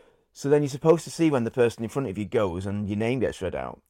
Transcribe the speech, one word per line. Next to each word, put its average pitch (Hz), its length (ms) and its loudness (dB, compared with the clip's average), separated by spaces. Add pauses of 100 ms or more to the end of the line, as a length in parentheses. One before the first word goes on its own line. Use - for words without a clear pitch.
(360)
So - 140 -4
then 147 140 6
you're 143 60 -2
supposed 160 340 2
to - 80 -14
see 165 180 2
when 131 140 2
the 113 80 -2
person 117 320 2
in 110 80 -6
front 135 180 -4
of 92 80 -8
you 104 80 -4
goes 95 400 -2
and 101 240 -4
your 104 80 -2
name 117 220 0
gets 82 200 -2
read 87 140 -6
out. 64 360 -10